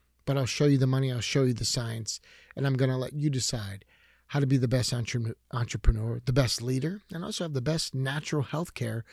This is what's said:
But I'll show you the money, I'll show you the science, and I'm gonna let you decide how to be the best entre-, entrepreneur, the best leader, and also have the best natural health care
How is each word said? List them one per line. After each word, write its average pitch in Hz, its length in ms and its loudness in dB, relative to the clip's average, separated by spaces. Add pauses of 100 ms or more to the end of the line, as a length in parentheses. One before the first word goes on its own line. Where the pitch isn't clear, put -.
(240)
But 139 120 0
I'll 135 100 2
show 147 200 2
you 143 120 6
the 131 80 4
money, 131 240 2
I'll 120 80 -4
show 135 240 0
you 127 100 4
the 113 120 -4
science, 113 560 -4 (340)
and 135 100 -4
I'm 135 120 2
gonna 131 200 2
let 127 180 -4
you 151 140 0
decide 107 560 -4 (440)
how 147 100 -2
to 139 80 4
be 135 100 4
the 123 120 2
best 107 240 2
entre-, 117 420 -2 (160)
entrepreneur, 117 720 2
the 131 80 2
best 120 300 2
leader, 131 400 -2 (100)
and 170 120 -8
also - 180 -6
have 160 120 -4
the 131 60 0
best 156 320 -2
natural 139 520 -2
health 160 300 -4
care 113 380 -6